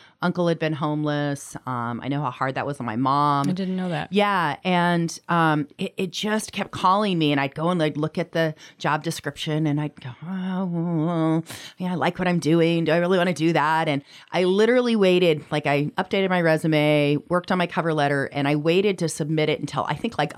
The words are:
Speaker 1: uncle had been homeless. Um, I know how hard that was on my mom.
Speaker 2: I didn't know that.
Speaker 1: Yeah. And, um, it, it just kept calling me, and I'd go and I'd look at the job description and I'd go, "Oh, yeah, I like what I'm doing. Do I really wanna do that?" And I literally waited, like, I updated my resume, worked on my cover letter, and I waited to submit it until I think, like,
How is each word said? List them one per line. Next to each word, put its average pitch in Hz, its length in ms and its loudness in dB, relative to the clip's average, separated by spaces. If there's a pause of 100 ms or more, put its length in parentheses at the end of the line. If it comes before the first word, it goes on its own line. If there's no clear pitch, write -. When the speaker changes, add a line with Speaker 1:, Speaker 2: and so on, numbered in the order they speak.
(200)
Speaker 1:
uncle 175 280 -2
had 165 100 0
been 160 160 -2
homeless. 147 840 -4 (120)
Um, 120 360 -6
I - 40 -8
know 139 120 -4
how 139 120 -4
hard 135 240 -4
that 127 100 -4
was 143 140 -6
on 120 80 -6
my 110 80 -4
mom. 143 520 2
Speaker 2:
I - 40 0
didn't 185 240 -4
know 185 140 -4
that. 151 220 -6
Speaker 1:
Yeah. 190 520 0
And, 175 540 0 (120)
um, 156 380 2 (100)
it, 190 200 -8
it 185 140 -4
just 214 400 -4
kept - 200 -6
calling 190 480 2
me, 151 120 4
and 143 80 2
I'd 139 140 -2
go 165 160 -2
and 180 120 0
I'd 151 140 0
look 151 220 -2
at 170 140 -4
the 160 240 0 (240)
job 151 240 0
description 156 640 -4
and 147 120 0
I'd 151 220 -4
go, 131 80 -12 (180)
"Oh, 170 1160 -2 (340)
yeah, 180 140 -4
I 180 40 -4
like 160 220 -2
what 180 100 -2
I'm 175 120 2
doing. 165 460 2
Do 156 60 2
I 165 60 4
really 175 220 2
wanna 180 120 2
do 165 220 0
that?" 160 340 2
And 143 160 -2 (280)
I 180 140 2
literally 226 500 4
waited, 180 560 4
like, 151 160 -2
I 143 280 0
updated 190 340 0
my 180 120 2
resume, 151 760 4 (120)
worked 175 220 0
on 185 80 2
my 175 80 0
cover 165 260 -2
letter, 143 400 0
and 139 140 -2
I 147 80 2
waited 180 420 2
to 165 120 -2
submit 156 380 0
it 151 120 0
until - 280 -4
I - 60 -2
think, - 240 -6
like, 147 200 -2